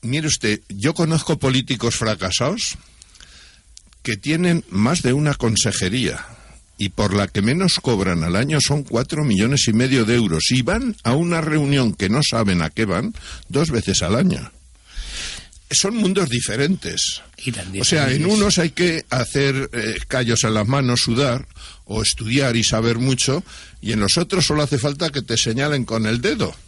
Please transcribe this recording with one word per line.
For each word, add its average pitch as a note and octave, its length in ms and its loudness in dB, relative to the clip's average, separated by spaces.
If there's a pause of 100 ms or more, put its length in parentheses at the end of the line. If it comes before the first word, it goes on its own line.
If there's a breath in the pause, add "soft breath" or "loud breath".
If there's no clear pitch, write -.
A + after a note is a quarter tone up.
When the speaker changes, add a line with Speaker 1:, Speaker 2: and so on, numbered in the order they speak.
Speaker 1:
Mire D3+ 260 -2
usted, G#2+ 400 0
yo G2+ 280 -2
conozco D#3+ 420 0
políticos B2+ 580 0
fracasados A2 800 -2 (1300 loud breath)
que A2 160 -4
tienen E3 520 0
más A2+ 340 0
de B2 100 4
una D3 220 2
consejería A2 920 0 (520 loud breath)
y G2+ 120 -4
por G2 240 0
la G2+ 140 2
que G2+ 160 -2
menos E3 360 2
cobran F#2 440 0
al F2 120 0
año C#3 240 2
son C#3+ 240 0
cuatro A#2+ 400 -2
millones A#2+ 440 2
y A2+ 60 2
medio B2+ 320 4
de A2+ 100 4
euros F2 340 2
y B2+ 140 2
van A3 400 -2
a A#2 100 2
una E3+ 260 0
reunión C#3+ 540 2
que F#2 160 -2
no B2 180 2
saben G2 360 2
a D#2 80 -2
qué A2+ 140 -2
van G#2+ 280 -2 (340 loud breath)
dos D#3+ 220 0
veces G#2 320 0
al F2 140 0
año. - 360 0 (1200 loud breath)
Son G#3 240 0
mundos F#3+ 340 0
diferentes. A#2+ 920 -2 (240)
Speaker 2:
Y B2+ 60 -4
tan G2 160 -8 (120)
Speaker 1:
O - 60 -2
sea, D#3 180 2
en C3+ 140 2
Speaker 2:
diferentes. F3+ 220 2
Speaker 1:
unos G3+ 200 4
hay E3 120 2
que E3+ 380 -2
hacer, C3+ 640 0
eh, A2 220 -4 (120)
callos A#2+ 360 0
en A2 100 0
las G#2+ 140 0
manos, B2+ 340 2
sudar A#2+ 460 0 (380 loud breath)
o A2 160 -4
estudiar A#2+ 540 0
y A2+ 80 2
saber A2+ 360 0
mucho, C3 440 0 (380 loud breath)
y G#2 100 -4
en G#2+ 80 0
los G2+ 180 2
otros F3 280 0
solo D3+ 180 0
hace C#3+ 140 0
falta C#3+ 320 -2
que C#3+ 140 -6
te A#2 120 -4
señalen C3+ 500 0
con A2 200 -2
el A#2 160 0
dedo. G3 320 -2 (140)